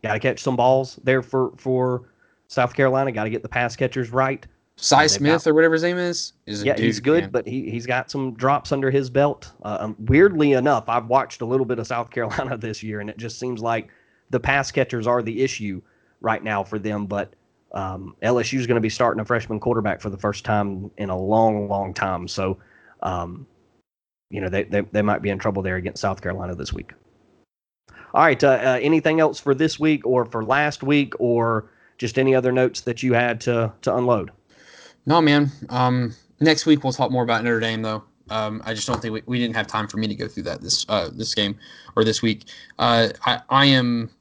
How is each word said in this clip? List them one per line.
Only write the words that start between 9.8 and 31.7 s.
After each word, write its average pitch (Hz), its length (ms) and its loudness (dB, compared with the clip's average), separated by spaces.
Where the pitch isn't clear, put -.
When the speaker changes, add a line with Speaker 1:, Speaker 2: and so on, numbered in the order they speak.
Speaker 1:
weirdly 151 520 6
enough, 127 340 2
I've 117 200 -2
watched 127 340 0
a 120 40 -6
little 127 200 0
bit 117 140 -4
of 107 80 -8
South 117 220 -6
<laughs> - 20 -20
Carolina 120 460 -4
this 107 260 -10
year, 107 180 -8
and 104 80 -10
it 107 80 -14
just 113 220 -12
seems 123 200 -6
like 113 300 -4
the 123 100 0
pass 135 320 0
catchers 120 360 -2
are 120 160 2
the 113 180 -4
issue 104 400 -4
right 110 220 -2
now 104 200 -2
for 104 140 -8
them. 104 300 -4
But, 101 260 -6
um, 95 480 -8
L 120 180 2
S 113 140 -4
U 135 60 0
is 120 80 -4
gonna 117 120 2
be 110 80 0
starting 110 320 0
a 107 60 -6
freshman 110 340 -4
quarterback 107 400 -2
for 107 100 -8
the 98 80 -10
first 101 280 -4
time 104 520 -2
in 101 120 -6
a 92 80 -4
long, 107 500 2
long 98 260 -2
time. 92 340 -4
So, 95 320 -4
um, 87 440 -6
you - 120 -8
know, 92 80 -4
they, 95 140 -2
they, 101 180 -2
they 104 200 -2
might 104 200 0
be 101 80 -2
in 98 100 -4
trouble 98 240 -2
there 92 140 -2
against 90 240 -6
South 95 200 -4
Carolina 90 320 -6
this 76 180 -8
week. - 200 -10
All - 80 6
right, 151 220 4
uh, 143 40 6
uh, 127 340 4
anything 156 380 2
else 160 200 2
for 139 160 2
this 151 240 0
week 151 260 2
or 123 200 2
for 113 180 -4
last 147 400 0
week 143 360 2
or 117 500 0